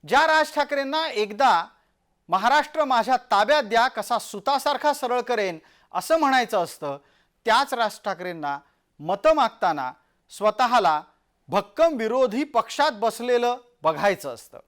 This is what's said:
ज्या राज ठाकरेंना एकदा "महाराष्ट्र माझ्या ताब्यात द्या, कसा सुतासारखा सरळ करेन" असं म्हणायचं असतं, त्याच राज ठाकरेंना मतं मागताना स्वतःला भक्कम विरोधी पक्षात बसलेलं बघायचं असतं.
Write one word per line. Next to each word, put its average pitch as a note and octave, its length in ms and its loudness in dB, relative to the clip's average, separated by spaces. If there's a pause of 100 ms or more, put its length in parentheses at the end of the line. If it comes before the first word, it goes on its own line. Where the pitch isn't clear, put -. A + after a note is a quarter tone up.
ज्या C4+ 180 4
राज D#4 260 2
ठाकरेंना C#4+ 560 -2
एकदा G#3 560 0 (640)
"महाराष्ट्र C#4 560 2
माझ्या B3 320 0
ताब्यात A#3 460 2
द्या, A3+ 260 2
कसा A3 300 -4
सुतासारखा C#4 760 -2
सरळ B3 280 -2
करेन" G#3+ 380 -2 (340)
असं D#4 240 0
म्हणायचं B3+ 480 2
असतं, C#3+ 340 -10 (460)
त्याच C4 300 2
राज A3 300 -4
ठाकरेंना E3 540 -8 (400)
मतं G3 340 0
मागताना E3+ 600 0 (380)
स्वतःला G#3 720 0 (460)
भक्कम C#4+ 480 0
विरोधी A#3+ 480 0
पक्षात D4 480 0
बसलेलं A#3+ 640 -2 (260)
बघायचं D#3+ 520 -2
असतं. - 340 -20